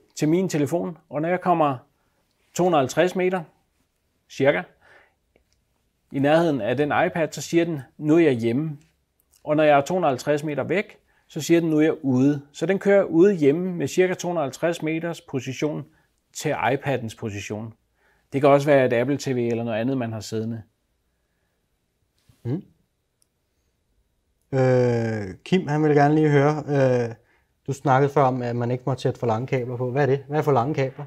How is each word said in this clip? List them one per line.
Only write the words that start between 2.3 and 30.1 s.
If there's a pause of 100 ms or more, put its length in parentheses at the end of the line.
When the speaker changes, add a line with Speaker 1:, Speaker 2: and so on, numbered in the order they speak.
Speaker 1:
to
hundrede
og
halvtreds
meter, (880)
cirka, (1500)
i
nærheden
af
den (140)
iPad,
så
siger
den, (180)
"Nu
er
jeg
hjemme." (680)
Og
når
jeg
er
to
hundrede
og
halvtreds
meter
væk, (300)
så
siger
den,
"Nu
er
jeg
ude." (120)
Så
den
kører
ude
hjemme
med
cirka
to
hundrede
og
halvtreds
meters
position (480)
til
iPad'ens
position. (580)
Det
kan
også
være
et
Apple
T
V
eller
noget
andet,
man
har
siddende. (1800)
Speaker 2:
Mm. (2000)
Øh, (100)
Kim,
han
vil
gerne
lige
høre,
øh, (520)
du
snakkede
før
om,
at
man
ikke
må
sætte
for
lange
kabler
på.
Hvad
er
det?